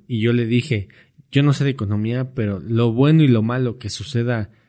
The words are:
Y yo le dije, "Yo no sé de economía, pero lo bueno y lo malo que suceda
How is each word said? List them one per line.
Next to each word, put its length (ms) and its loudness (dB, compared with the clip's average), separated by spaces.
Y 140 -4
yo 120 0
le 120 0
dije, 420 -2
"Yo 120 2
no 100 4
sé 100 0
de 80 0
economía, 600 -4
pero 260 -2
lo 340 0
bueno 300 4
y 40 4
lo 140 4
malo 360 -2
que 120 -10
suceda 600 -4